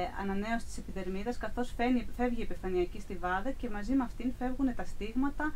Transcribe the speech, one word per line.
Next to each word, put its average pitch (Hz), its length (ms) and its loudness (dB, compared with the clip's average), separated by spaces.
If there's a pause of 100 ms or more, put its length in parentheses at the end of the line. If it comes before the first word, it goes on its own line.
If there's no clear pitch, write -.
(220)
ανανέωση 202 440 0
της - 120 -4
επιδερμίδας, 190 600 -2
καθώς 240 400 0
φαίνει-, 240 300 4 (100)
φεύγει 240 220 2
η 208 100 0
επιφανειακή 180 500 0
στιβάδα 185 520 0
και 254 180 -2
μαζί 208 240 0
με 269 100 4
αυτήν 240 360 -2
φεύγουν 254 360 2
τα 262 100 0
στίγματα, 277 720 0